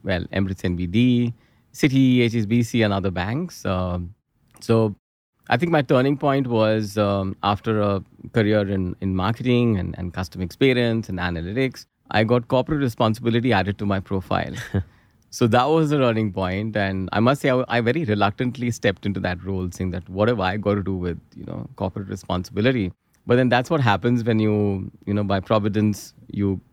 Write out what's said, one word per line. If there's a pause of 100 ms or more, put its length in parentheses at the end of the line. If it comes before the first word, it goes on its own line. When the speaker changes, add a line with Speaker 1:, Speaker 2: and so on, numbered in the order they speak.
Speaker 1:
well,
Emirates
N
B
D, (400)
Citi,
H
S
B
C,
and
other
banks.
Um, (460)
so (560)
I
think
my
turning
point
was,
um,
after
a (300)
career
in,
in
marketing
and,
and
customer
experience
and
analytics, (260)
I
got
corporate
responsibility
added
to
my
profile. (180)
Speaker 2:
<laughs> (460)
Speaker 1:
So
that
was
the
turning
point.
And
I
must
say,
I,
I
very
reluctantly
stepped
into
that
role,
saying
that,
"What
have
I
got
to
do
with, (160)
you
know,
corporate
responsibility?" (340)
But
then
that's
what
happens
when
you, (140)
you
know,
by
providence, (140)
you (120)